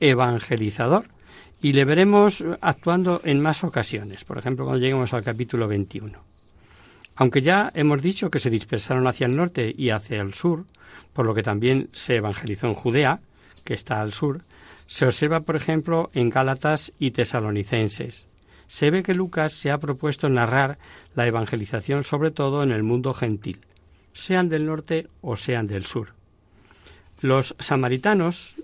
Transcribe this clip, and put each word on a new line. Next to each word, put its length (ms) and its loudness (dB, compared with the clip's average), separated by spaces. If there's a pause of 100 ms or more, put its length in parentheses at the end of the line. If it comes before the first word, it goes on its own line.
evangelizador, 1040 2 (560)
y 120 2
le 120 6
veremos 580 6 (180)
actuando 600 0
en 160 2
más 240 0
ocasiones, 640 -6
por 120 -8
ejemplo, 280 -4
cuando 160 0
lleguemos 320 0
al 100 -2
capítulo 440 -2
veintiuno. 560 -4 (920)
Aunque 260 4
ya 340 4
hemos 260 2
dicho 300 -2
que 80 -2
se 100 0
dispersaron 580 -2
hacia 200 0
el 80 2
norte 420 -2
y 120 0
hacia 320 -2
el 120 -6
sur, 320 -2 (480)
por 120 0
lo 80 2
que 100 0
también 480 2
se 240 -2
evangelizó 520 -4
en 80 0
Judea, 440 0 (460)
que 80 -6
está 280 -4
al 120 -4
sur, 300 -4 (440)
se 180 0
observa, 360 0
por 140 -4
ejemplo, 580 0
en 160 2
Gálatas 680 -2
y 140 0
Tesalonicenses. 1160 -2 (400)
Se 220 0
ve 140 2
que 100 -2
Lucas 400 -2
se 180 -4
ha 80 0
propuesto 500 -4
narrar 480 2 (380)
la 120 0
evangelización 760 -2
sobre 280 -2
todo 320 -2
en 80 2
el 120 0
mundo 300 0
gentil, 460 -4 (540)
sean 340 0
del 180 0
norte 420 -4 (140)
o 140 -4
sean 320 -2
del 180 -6
sur. 280 -8 (1080)
Los 400 2
samaritanos, 1040 0